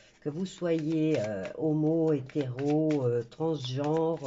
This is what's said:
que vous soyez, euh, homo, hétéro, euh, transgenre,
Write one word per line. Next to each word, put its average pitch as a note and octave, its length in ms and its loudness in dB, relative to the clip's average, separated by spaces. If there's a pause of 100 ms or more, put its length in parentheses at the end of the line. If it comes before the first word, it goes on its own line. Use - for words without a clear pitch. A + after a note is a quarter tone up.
(220)
que D3+ 80 -6
vous F3+ 180 -4
soyez, D#3+ 720 0
euh, G#2 240 -2 (140)
homo, D#3 540 2
hétéro, C#3+ 960 0
euh, A#2+ 180 2
transgenre, D#3 1040 -2